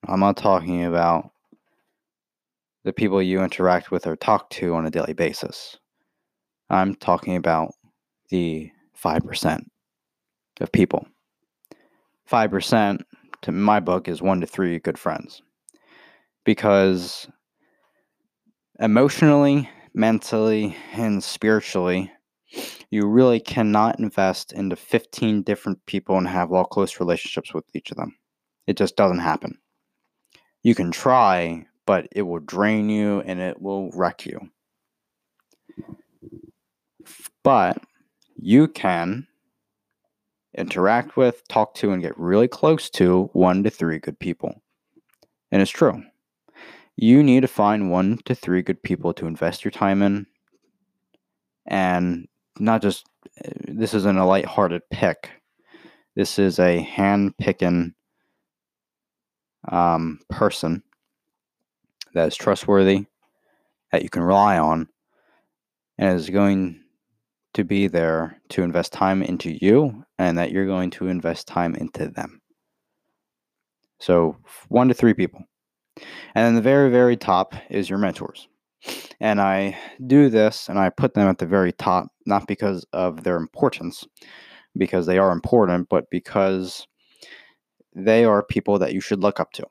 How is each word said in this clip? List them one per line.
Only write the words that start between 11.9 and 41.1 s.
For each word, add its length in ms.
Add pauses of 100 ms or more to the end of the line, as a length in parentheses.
Five 240
percent, 560 (360)
to 100
my 280
book, 280
is 120
one 220
to 40
three 320
good 200
friends. 420 (1040)
Because 840 (1500)
emotionally, 920 (240)
mentally, 840 (160)
and 320
spiritually, 880 (800)
you 160
really 340
cannot 580
invest 540
into 240
fifteen 680
different 440
people 300
and 100
have 260
all 120
close 340
relationships 540
with 120 (100)
each 160
of 60
them. 200 (500)
It 100
just 200
doesn't 220
happen. 400 (1040)
You 120
can 160
try, 760 (200)
but 260
it 100
will 180
drain 480
you 320
and 200
it 200
will 300
wreck 360
you. 240 (3000)
But 400 (540)
you 320
can 580 (1300)
interact 640